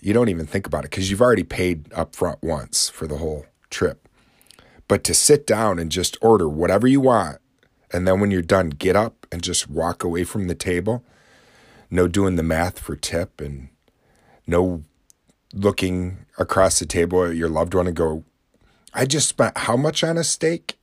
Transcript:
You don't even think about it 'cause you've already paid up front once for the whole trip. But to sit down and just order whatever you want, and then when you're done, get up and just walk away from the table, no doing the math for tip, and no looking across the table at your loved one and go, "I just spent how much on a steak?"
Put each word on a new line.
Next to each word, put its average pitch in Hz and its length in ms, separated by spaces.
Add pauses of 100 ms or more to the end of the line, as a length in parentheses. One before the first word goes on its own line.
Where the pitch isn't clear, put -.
You 98 120
don't 117 160
even 82 160
think 98 220
about 76 180
it - 60
'cause 95 180
you've 98 120
already 117 220
paid 90 500
up - 220
front - 280
once 78 460
for - 180
the 76 100
whole 76 280 (240)
trip. - 380 (800)
But 101 160
to - 80
sit - 340
down 107 320
and 82 120
just 90 280
order 104 300
whatever 90 380
you 135 120
want, 113 380 (540)
and 90 160
then 92 120
when 101 120
you're 92 100
done, 90 280
get 90 260
up 110 360
and 87 100
just 90 280
walk 82 340
away 87 200
from 95 240
the 87 80
table, 98 480 (880)
no 90 180
doing 92 280
the 82 80
math 82 360
for - 160
tip, - 440
and 71 300 (760)
no 87 380 (680)
looking 92 720 (120)
across 95 420
the 87 60
table 87 380
at 85 120
your 82 140
loved 85 240
one 92 140
and 82 80
go, 80 280 (680)
"I - 120
just 143 240
spent - 300
how 117 180
much 156 260
on 165 140
a 170 60
steak?" - 600